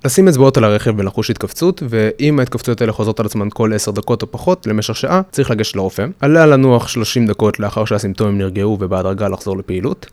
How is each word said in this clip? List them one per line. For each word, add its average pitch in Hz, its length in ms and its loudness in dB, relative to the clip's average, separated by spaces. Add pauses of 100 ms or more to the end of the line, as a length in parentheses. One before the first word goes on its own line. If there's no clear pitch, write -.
לשים 190 240 4
אצבעות 135 280 4
על 113 80 4
הרחם 107 340 2
ולחוש 98 320 -4
התכווצות, 165 580 -2
ואם 117 500 0
ההתכווצויות 123 420 -2
האלה 113 120 2
חוזרות 107 280 -2
על 107 60 -2
עצמן 104 260 -4
כל 110 200 0
עשר 107 180 -2
דקות 104 320 -2
או - 100 -8
פחות, - 340 -2
למשך 107 300 -2
שעה, 175 240 0 (100)
צריך 139 200 0
לגשת 110 260 -2
לרופא. 95 300 -4 (140)
עליה 156 260 4
לנוח 131 420 4
שלושים 117 380 0
דקות 107 340 0
לאחר 104 240 -2
שהסימפטומים 101 540 -2
נרגעו 98 420 -2
ובהדרגה 98 480 -2
לחזור 95 280 -4
לפעילות, 95 460 -4 (100)